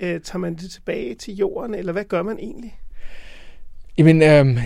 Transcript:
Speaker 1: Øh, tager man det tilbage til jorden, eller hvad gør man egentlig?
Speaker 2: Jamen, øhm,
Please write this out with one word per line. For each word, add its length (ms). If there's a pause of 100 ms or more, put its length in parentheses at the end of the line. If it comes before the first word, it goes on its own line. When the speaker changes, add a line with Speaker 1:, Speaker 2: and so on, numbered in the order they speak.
Speaker 1:
Øh, 200
tager 180
man 160
det 160
tilbage 440
til 200
jorden, 400
eller 180
hvad 120
gør 180
man 160
egentlig? 400 (1200)
Speaker 2:
Jamen, 240
øhm, 440